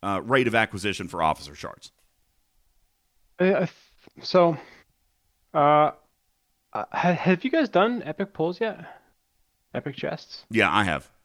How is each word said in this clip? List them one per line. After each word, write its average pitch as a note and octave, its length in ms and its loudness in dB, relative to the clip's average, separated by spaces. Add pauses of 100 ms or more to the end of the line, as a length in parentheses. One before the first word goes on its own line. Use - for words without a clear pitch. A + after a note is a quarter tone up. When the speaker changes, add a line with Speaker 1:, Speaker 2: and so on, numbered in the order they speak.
Speaker 1:
uh, G2 220 -4
rate C3 220 2
of A2 80 -2
acquisition G2+ 540 -2
for E2+ 140 -4
officer D2 320 -2
shards? - 360 -16 (1500)
Speaker 2:
I, F3+ 60 0 (100)
I - 40 0
th-, F3+ 120 -2 (520)
so, E3+ 340 4 (1000)
uh, D3+ 380 4 (800)
uh, - 200 -6
ha-, F3 200 0
have F3+ 320 0
you C4 60 -2
guys D#4 180 0
done A3+ 360 0
epic G3 280 -8
pulls E3+ 280 -4
yet? A3 200 -6 (960)
Epic - 220 -8
chests? - 540 -10
Speaker 1:
Yeah, G#2+ 240 2
I G#2 100 4
have. D2+ 240 -4 (160)